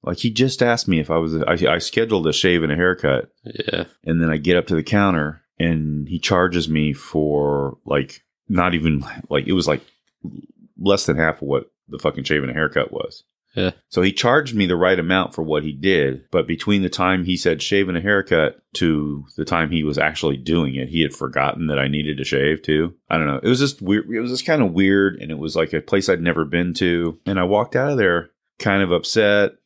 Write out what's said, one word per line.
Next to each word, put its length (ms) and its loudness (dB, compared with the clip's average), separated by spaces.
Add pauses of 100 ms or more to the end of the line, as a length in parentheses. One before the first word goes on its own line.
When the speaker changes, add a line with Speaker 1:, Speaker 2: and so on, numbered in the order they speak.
Speaker 1:
Like, 160 -6
he 120 -2
just 320 0
asked 260 0
me 100 2
if 120 -2
I 80 2
was, 180 -2
I, 200 0 (180)
I 40 0
scheduled 480 0
a 60 2
shave 300 2
and 100 0
a 40 -2
haircut. 540 0 (140)
Speaker 2:
Yeah. 400 -6 (200)
Speaker 1:
And 160 0
then 100 2
I 60 -2
get 200 2
up 100 2
to 80 0
the 80 2
counter, 580 0 (180)
and 500 0
he 100 -4
charges 500 2
me 240 0
for, 920 -2
like, 340 -2 (260)
not 280 2
even, 280 2 (280)
like, 160 0
it 80 0
was, 120 0
like, 140 0 (1000)
less 280 2
than 100 0
half 200 0
of 120 -8
what 220 -2 (180)
the 100 -14
fucking 260 -4
shave 180 0
and 80 -6
a 40 -8
haircut 380 -2
was. 320 -10 (300)
Speaker 2:
Yeah. 160 0 (180)
Speaker 1:
So 140 0
he 100 4
charged 420 0
me 120 2
the 100 0
right 220 4
amount 340 0
for 100 -6
what 200 0
he 100 -6
did, 600 0
but 160 2
between 340 0
the 80 0
time 340 0
he 120 0
said 260 0
shave 260 0
and 80 -4
a 40 0
haircut 600 0 (140)
to 500 0 (120)
the 80 -4
time 260 -2
he 140 0
was 120 -2
actually 400 0
doing 380 -2
it, 140 -6
he 140 0
had 120 -2
forgotten 540 -4
that 100 0
I 80 0
needed 320 -4
to 60 -6
shave 380 0
too. 320 0 (140)
I 80 0
don't 120 0
know. 140 -2
It 60 0
was 120 2
just 200 -2
weird. 300 -2
It 100 -4
was 120 -4
just 120 -6
kinda 220 2
weird, 540 2
and 100 -12
it 80 -6
was, 160 -6
like, 180 0
a 80 0
place 280 0
I'd 120 2
never 240 0
been 300 -2
to. 520 0
And 120 -2
I 60 2
walked 320 0
out 160 0
of 40 -2
there 340 2 (280)
kind 240 2
of 80 0
upset 640 2 (140)